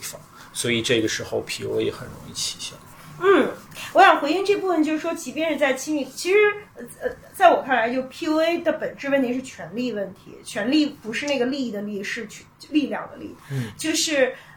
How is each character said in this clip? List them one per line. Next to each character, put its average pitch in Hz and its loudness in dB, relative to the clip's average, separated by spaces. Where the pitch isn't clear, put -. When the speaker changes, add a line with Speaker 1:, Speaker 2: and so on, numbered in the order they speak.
Speaker 1:
方， - -12
所 - -2
以 117 2
这 117 2
个 110 2
时 - -4
候 110 -4
P - -8
U 110 0
A 110 0
很 - -10
容 - -16
易 - -14
起 - -6
效。 - -12
Speaker 2:
嗯， 349 6
我 339 10
想 320 8
回 285 0
应 370 0
这 392 4
部 381 -2
分， 320 4
就 311 0
是 311 0
说， 330 -4
即 269 -10
便 311 -2
是 285 -2
在 269 4
亲 277 -4
密， 277 -2
其 330 -6
实， 403 6
呃， - -16
呃， 247 -4
在 349 6
我 254 4
看 269 0
来， 233 2
就 254 0
P 262 -10
U 311 2
A 330 2
的 330 0
本 196 -6
质 - -8
问 277 4
题 247 0
是 254 -4
权 175 -14
力 247 -4
问 190 -6
题， - -20
权 220 -4
力 302 4
不 220 -8
是 294 -6
那 285 -2
个 240 0
利 269 -2
益 220 -6
的 202 -6
利， 208 -6
是 214 -8
权-， - -18
力 285 2
量 175 -6
的 - -18
力。 110 -14
Speaker 1:
嗯。 120 -4
Speaker 2:
就 311 -2
是， 294 2